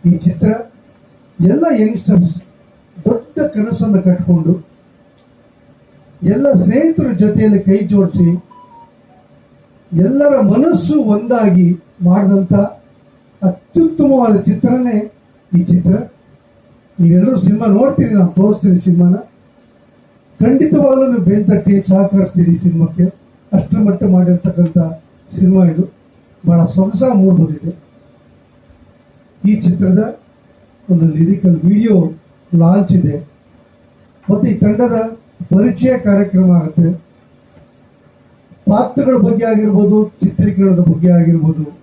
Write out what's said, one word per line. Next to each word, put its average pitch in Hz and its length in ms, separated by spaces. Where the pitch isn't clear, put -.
ಈ 175 80
ಚಿತ್ರ - 240
ಎಲ್ಲ 220 260
ಯಂಗ್‌ಸ್ಟರ್ಸ್ 196 520
ದೊಡ್ಡ - 320
ಕನಸನ್ನು 214 480
ಕಟ್ಕೊಂಡು 175 500
ಎಲ್ಲ 247 300
ಸ್ನೇಹಿತರ 254 580
ಜೊತೆಯಲ್ಲಿ 208 460
ಕೈ 196 100
ಜೋಡಿಸಿ 185 360
ಎಲ್ಲರ 269 480
ಮನಸ್ಸು 247 560
ಒಂದಾಗಿ 208 540
ಮಾಡಿದಂಥ 196 520
ಅತ್ಯುತ್ತಮವಾದ 269 1000
ಚಿತ್ರನೇ 240 580
ಈ 170 180
ಚಿತ್ರ. 175 220
ನೀವೆಲ್ಲರೂ 180 380
ಸಿನಿಮಾ 208 300
ನೋಡ್ತೀರಿ, 240 480
ನಾನು 180 240
ತೋರಿಸ್ತೀನಿ 196 400
ಸಿನಿಮಾನ. 175 380
ಖಂಡಿತವಾಗ್ಲೂ 269 720
ನೀವು 190 160
ಬೆನ್ 208 200
ತಟ್ಟಿ 196 320
ಸಹಕರಿಸ್ತೀರಿ 190 760
ಸಿನಿಮಾಕ್ಕೆ. 170 520
ಅಷ್ಟರ - 340
ಮಟ್ಟ 196 180
ಮಾಡಿರ್ತಕ್ಕಂಥ 175 720
ಸಿನಿಮಾ 185 260
ಇದು. 165 120
ಬಹಳ 170 200
ಸೊಗಸಾಗಿ 214 560
ಮೂಡ್ 190 200
ಬಂದಿದೆ. 156 320
ಈ 208 180
ಚಿತ್ರದ 180 420
ಒಂದು 165 260
ಲಿರಿಕಲ್ 175 500
ವಿಡಿಯೋ 208 320
ಲಾಂಚ್ 175 400
ಇದೆ. 151 240
ಮತ್ತೆ 208 200
ಈ 190 80
ತಂಡದ 226 400
ಪರಿಚಯ 247 440
ಕಾರ್ಯಕ್ರಮ 196 520
ಆಗುತ್ತೆ. 160 260
ಪಾತ್ರಗಳ 247 460
ಬಗ್ಗೆ - 300
ಆಗಿರ್ಬೋದು, 208 520
ಚಿತ್ರೀಕರಣದ 185 600
ಬಗ್ಗೆ 165 180
ಆಗಿರ್ಬೋದು 165 540